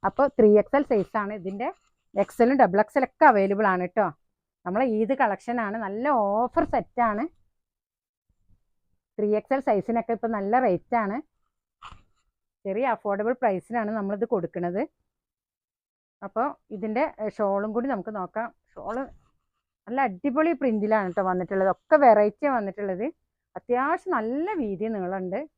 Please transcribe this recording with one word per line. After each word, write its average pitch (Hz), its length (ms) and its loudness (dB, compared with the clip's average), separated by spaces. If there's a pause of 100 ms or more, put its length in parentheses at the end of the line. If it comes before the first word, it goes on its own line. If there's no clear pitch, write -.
അപ്പൊ 269 220 2
ത്രീ 208 320 6
എക്സ് 208 180 2
എൽ 285 60 4
സൈസ് 226 340 -2
ആണ്. 208 180 -6
ഇതിന്റെ 202 380 -8 (460)
എക്സ് 202 240 0
എല്ലും 254 160 4
ഡബിൾ 202 220 6
എക്സ് 214 180 0
എൽ 262 60 2
ഒക്കെ - 200 0
അവൈലബിൾ 202 420 6
ആണ് 180 220 0
ട്ടോ. 190 240 0 (540)
നമ്മളെ 202 180 0
ഈദ് 226 300 0
കളക്ഷൻ 240 460 -2
ആണ്. 214 160 -4
നല്ല 220 320 -6
ഓഫർ 233 560 0
സെറ്റ് - 360 -4
ആണ്. 226 260 0 (1900)
ത്രീ 208 180 0
എക്സ് 214 180 -2
എൽ 269 60 -2
സൈസിനൊക്കെ 233 520 -2
ഇപ്പൊ 226 160 -4
നല്ല 214 320 0
റേറ്റ് 208 360 0
ആണ്. 220 240 -2 (1400)
ചെറിയ 202 220 -2
അഫോർഡബിൾ 214 460 -2
പ്രൈസിനാണ് 214 580 -2
നമ്മളിത് 202 340 -4
കൊടുക്കുന്നത്. 175 640 -4 (1300)
അപ്പൊ 233 300 -4 (180)
ഇതിന്റെ, 214 500 -4
ഏ, 214 80 -4
ഷാളും 202 440 -2
കൂടി 240 160 -2
നമുക്ക് 214 260 -6
നോക്കാം. 214 400 -8 (200)
ഷാൾ 226 300 -8 (840)
നല്ല 254 120 -4
അടിപൊളി 269 520 0
പ്രിന്റിലാണ് 214 600 0
ട്ടോ 196 100 -2
വന്നിട്ടുള്ളത്. 185 460 0
ഒക്കെ - 280 2
വെറൈറ്റി 214 500 6
ആണ് 269 100 0
വന്നിട്ടുള്ളത്. 196 480 -4 (520)
അത്യാവശ്യം 294 560 -2
നല്ല 277 400 -2
വീതി 214 320 -4
നീളമുണ്ട്. 196 720 -6